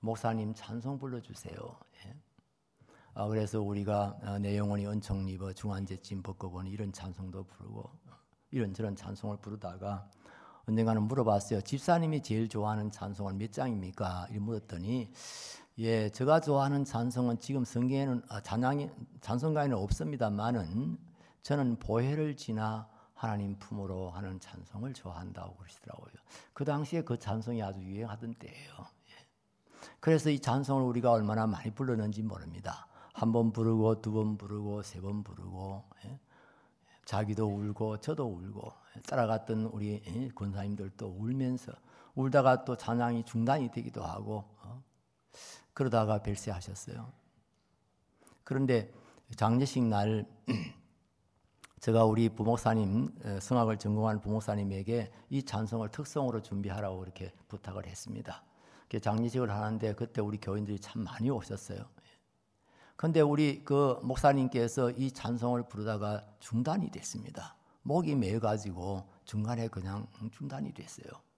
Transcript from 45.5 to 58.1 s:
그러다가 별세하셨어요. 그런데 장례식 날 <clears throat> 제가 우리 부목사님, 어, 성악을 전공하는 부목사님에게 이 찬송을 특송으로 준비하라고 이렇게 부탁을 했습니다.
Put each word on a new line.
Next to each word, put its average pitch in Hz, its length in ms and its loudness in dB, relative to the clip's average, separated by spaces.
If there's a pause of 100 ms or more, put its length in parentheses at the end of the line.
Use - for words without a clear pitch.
그러다가 110 480 4
별세하셨어요. 101 880 -6 (1300)
그런데 131 480 4 (460)
장례식 123 460 4
날 107 420 4 (200)
<clears throat> - 1300 -10
제가 113 240 8
우리 110 240 8
부목사님, 110 960 2
어, 98 160 -4
성악을 110 380 4
전공하는 107 420 2
부목사님에게 104 920 -2 (180)
이 135 140 0
찬송을 110 480 -2
특송으로 131 500 -2
준비하라고 98 600 -4
이렇게 92 280 -10 (160)
부탁을 98 400 -10
했습니다. - 560 -10 (380)